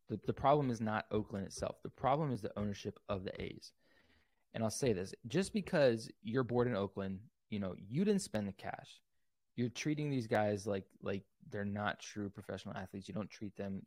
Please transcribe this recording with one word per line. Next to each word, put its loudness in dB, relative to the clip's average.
The, -2
the 2
problem 6
is -2
not 0
Oakland 0
itself. -4
The -8
problem 2
is -2
the -6
ownership -4
of -2
the -6
A's. -8
And 0
I'll 2
say 4
this, -2
just 0
because 4
you're 2
bored 4
in 0
Oakland, -2
you -2
know, -2
you -2
didn't 4
spend -2
the -6
cash. -10
You're 0
treating -2
these 0
guys 2
like, 0
like -2
they're -4
not -2
true -6
professional -8
athletes. -8
You -10
don't -4
treat -10
them -4